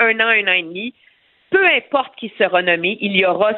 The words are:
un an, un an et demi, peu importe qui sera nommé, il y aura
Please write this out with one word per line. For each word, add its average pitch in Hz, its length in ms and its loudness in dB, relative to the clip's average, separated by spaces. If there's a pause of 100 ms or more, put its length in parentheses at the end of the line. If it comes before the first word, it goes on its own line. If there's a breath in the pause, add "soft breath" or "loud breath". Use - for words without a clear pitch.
un 226 180 0
an, 220 80 0
un 214 220 0
an 180 60 0
et 180 100 0
demi, 190 280 -10 (580 soft breath)
peu 381 160 2
importe 277 500 -2
qui 220 200 -12
sera 180 260 2
nommé, 180 380 0
il 196 160 -4
y 190 80 4
aura 185 340 2